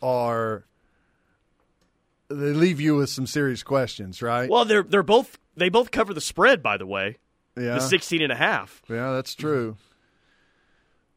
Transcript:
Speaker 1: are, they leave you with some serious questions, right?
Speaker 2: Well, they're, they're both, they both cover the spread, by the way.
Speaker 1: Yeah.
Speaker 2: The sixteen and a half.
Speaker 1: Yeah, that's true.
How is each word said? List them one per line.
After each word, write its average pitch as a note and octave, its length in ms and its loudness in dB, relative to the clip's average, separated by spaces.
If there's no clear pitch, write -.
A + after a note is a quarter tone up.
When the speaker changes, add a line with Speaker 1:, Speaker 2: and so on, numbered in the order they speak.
Speaker 1:
are, A#2 640 -2
they C#3+ 240 -2
leave D#3+ 260 4
you D3+ 160 2
with C#3 140 2
some C3 160 -6
serious C3 380 -2
questions, G#2+ 580 -4
right? A#2+ 280 -2
Speaker 2:
Well, A#3+ 160 4
they're, G#3+ 180 2
they're F3+ 180 2
both, G#3+ 380 2
they F3 120 0
both A3+ 220 2
cover G3+ 220 -2
the D3+ 80 -6
spread, G#3 400 2
by G#2+ 160 -2
the F#2+ 80 -8
way. G2 320 -4
Speaker 1:
Yeah. A#2+ 160 -2
Speaker 2:
The B2 80 0
sixteen E3 400 0
and C#3+ 100 0
a A#2+ 40 -2
half. C#3 520 -2
Speaker 1:
Yeah, A#2+ 260 -4
that's C3 220 -6
true. B2+ 400 -4